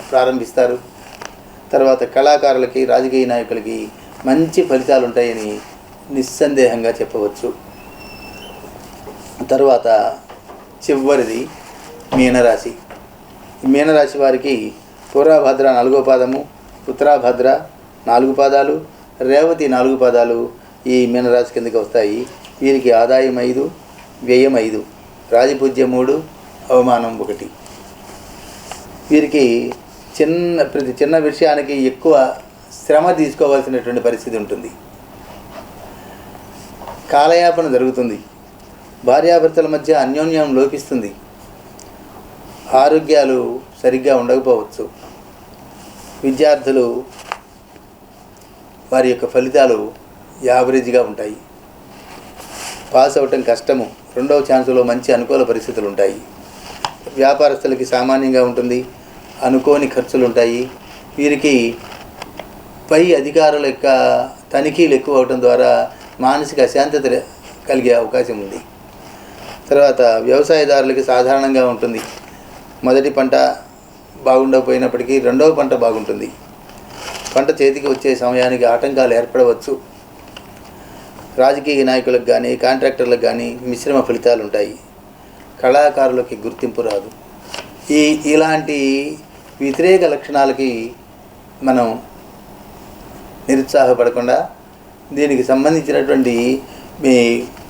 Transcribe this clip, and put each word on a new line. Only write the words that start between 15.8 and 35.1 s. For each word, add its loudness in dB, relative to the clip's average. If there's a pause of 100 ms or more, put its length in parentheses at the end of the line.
పాదము, 2 (480)
ఉత్తరాభద్ర 2 (460)
నాలుగు 2
పాదాలు, 2 (460)
రేవతి 2
నాలుగు 0
పాదాలు 2 (360)
ఈ 2
మీనరాశి 0
కిందకి -4
వస్తాయి. -2 (360)
వీరికి 2
ఆదాయం 2
ఐదు, -2 (520)
వ్యయం 4
ఐదు, -2 (520)
రాజపూజ్యం 2
మూడు, 0 (480)
అవమానం 2
ఒకటి. -8 (1600)
వీరికి 2 (480)
చిన్న, 0
ప్రతి -4 (100)
చిన్న 2
విషయానికి 0
ఎక్కువ 0 (720)
శ్రమ 2
తీసుకోవాల్సినటువంటి -2
పరిస్థితి -4
ఉంటుంది. -8 (2500)